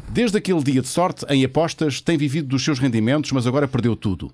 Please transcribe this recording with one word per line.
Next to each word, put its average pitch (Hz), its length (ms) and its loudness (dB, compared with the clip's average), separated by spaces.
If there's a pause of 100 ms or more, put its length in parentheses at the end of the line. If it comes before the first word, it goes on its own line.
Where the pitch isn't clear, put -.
Desde 208 280 0
aquele 180 260 0
dia 131 180 2
de 131 60 -4
sorte, 175 420 -2
em 139 160 2
apostas, 151 560 -2
tem 165 160 2
vivido 143 300 -2
dos 131 160 -2
seus 143 160 0
rendimentos, 131 520 2
mas 127 160 0
agora 139 200 2
perdeu 120 280 0
tudo. - 380 -4